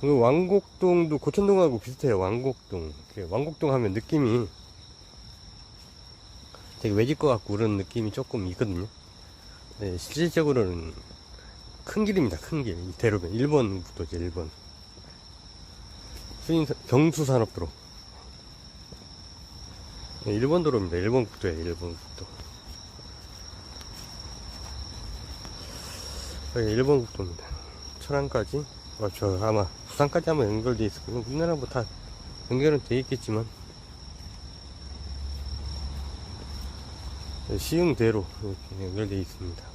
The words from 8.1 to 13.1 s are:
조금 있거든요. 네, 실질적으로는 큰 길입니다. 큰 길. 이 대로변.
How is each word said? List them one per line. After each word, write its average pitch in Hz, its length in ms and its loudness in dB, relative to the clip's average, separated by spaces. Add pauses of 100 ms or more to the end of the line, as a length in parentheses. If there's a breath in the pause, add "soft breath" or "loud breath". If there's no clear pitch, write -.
조금 120 360 -2
있거든요. 92 380 -2 (960 loud breath)
네, 92 180 -4
실질적으로는 127 960 2 (920 loud breath)
큰 214 200 0
길입니다. 175 320 4
큰 151 260 -2
길. 95 160 -4
이 90 140 -8
대로변. 98 400 2